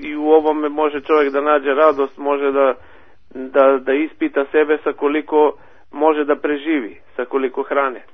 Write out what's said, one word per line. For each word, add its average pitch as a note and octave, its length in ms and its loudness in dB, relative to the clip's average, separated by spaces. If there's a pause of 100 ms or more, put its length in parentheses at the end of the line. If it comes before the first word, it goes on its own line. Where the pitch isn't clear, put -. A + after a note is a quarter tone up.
i D3+ 140 -12
u D3+ 140 -2
ovome D3+ 380 2
može D3 320 -2
čovjek D3 320 2
da C#3+ 80 -2
nađe C#3+ 340 0
radost, C#3+ 440 2
može C#3+ 340 -2
da, C#3 220 2 (600)
da, C3+ 440 2
da C3+ 140 -4
ispita D3+ 600 -2
sebe D3+ 320 2
sa D3 80 -4
koliko D3 600 0 (400)
može D3+ 320 0
da C#3+ 120 0
preživi, D3 640 -6 (160)
sa B2 80 -6
koliko C3 380 -4
hrane. C#3 400 -4 (120)